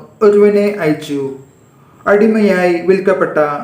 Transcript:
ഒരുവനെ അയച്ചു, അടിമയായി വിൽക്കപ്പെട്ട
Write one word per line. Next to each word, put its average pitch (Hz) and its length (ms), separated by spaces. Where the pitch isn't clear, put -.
ഒരുവനെ 202 420
അയച്ചു, 147 380
അടിമയായി 202 640
വിൽക്കപ്പെട്ട 185 500